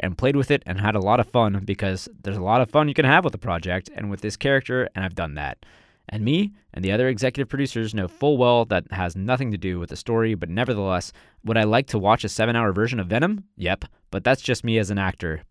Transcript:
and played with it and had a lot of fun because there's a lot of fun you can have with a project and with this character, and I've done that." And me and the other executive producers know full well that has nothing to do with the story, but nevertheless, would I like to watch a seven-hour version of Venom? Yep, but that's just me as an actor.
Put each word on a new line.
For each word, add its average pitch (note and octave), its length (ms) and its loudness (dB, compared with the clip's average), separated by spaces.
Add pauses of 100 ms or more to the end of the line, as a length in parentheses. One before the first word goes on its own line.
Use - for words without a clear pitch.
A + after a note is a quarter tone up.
and F2+ 140 -4
played C#3 180 2
with C#3 160 0
it C#3+ 140 2
and F#2 140 -4
had G#2 140 0
a G#2 60 0
lot G#2 180 4
of A#2 100 2
fun G#2 360 2
because F#2+ 440 -4 (140)
there's G2 140 -6
a F#2+ 60 -4
lot A2 180 4
of B2+ 100 0
fun D3+ 160 4
you C#3+ 80 -2
can D3 120 4
have D#3+ 180 6
with D#3 100 -2
a A2 40 -10
project F2+ 540 -4
and - 160 -8
with G2+ 120 -8
this G#2+ 160 -6
character, B2+ 580 0
and F#2 100 -4
I've F2+ 120 -6
done D#2+ 180 -6
that." D2 320 -8 (440)
And G#2+ 140 -4
me F3+ 280 2 (200)
and - 100 -8
the F#2+ 80 0
other A#2 180 2
executive B2+ 420 -2
producers A#2 420 -4
know G2+ 160 -4
full C#3+ 300 0
well A#2+ 260 4
that F#2 280 -2
has F2+ 220 -4
nothing A#2+ 380 -2
to G2+ 60 -4
do F2+ 200 -4
with E2+ 120 -8
the - 60 -10
story, A2+ 380 0
but E2+ 140 -6
nevertheless, G2 640 -2 (320)
would A2 140 0
I A2 60 4
like A#2 240 2
to A2+ 100 -2
watch G#2 260 4
a G#2+ 60 -6
seven-hour A2+ 420 2
version A2+ 260 0
of F2+ 100 -2
Venom? F3 360 0 (140)
Yep, F2+ 260 -4 (260)
but F#2 140 -4
that's C3 160 4
just - 240 -2
me A2+ 140 2
as G2+ 100 0
an G2+ 100 -2
actor. F2+ 520 -4